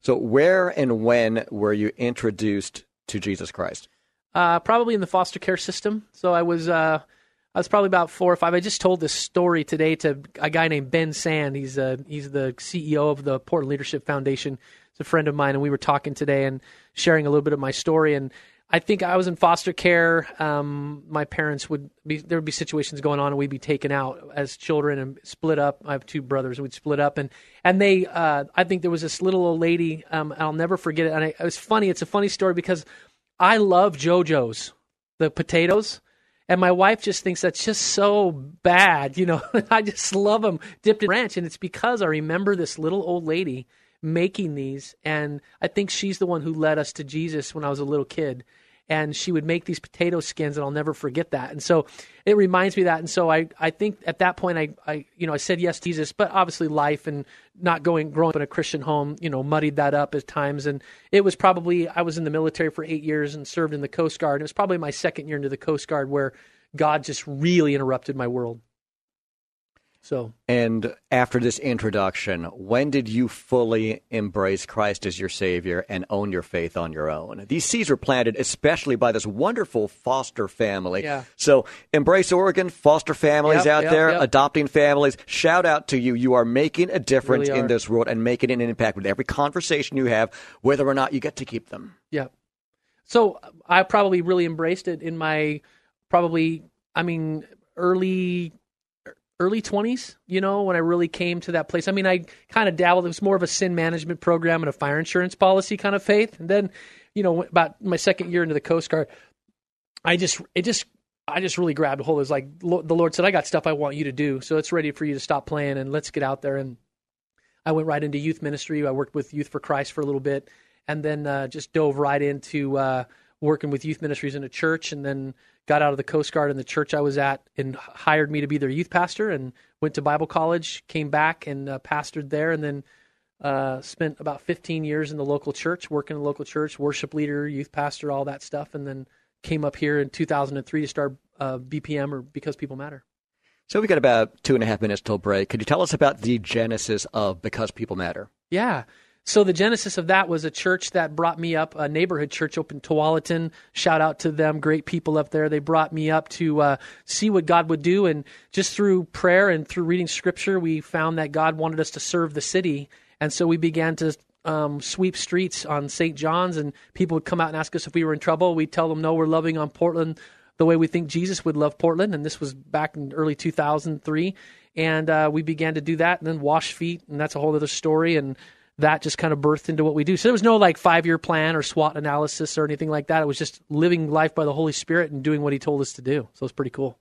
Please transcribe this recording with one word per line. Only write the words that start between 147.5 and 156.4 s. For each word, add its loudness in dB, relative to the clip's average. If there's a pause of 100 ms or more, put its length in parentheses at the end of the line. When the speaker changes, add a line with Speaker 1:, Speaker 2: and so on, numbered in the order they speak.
Speaker 1:
People -8
Matter? -6 (220)
Speaker 2:
Yeah. -2 (420)
So 4
the 2
genesis 0
of -4
that 4
was -2
a -4
church -2
that -2
brought -2
me -4
up, -2
a -2
neighborhood -2
church -4
up -8
in -12
Tualatin. 0 (200)
Shout 2
out 2
to 0
them, 0
great 0
people 0
up 0
there. 0
They 0
brought 0
me -2
up 0
to, 0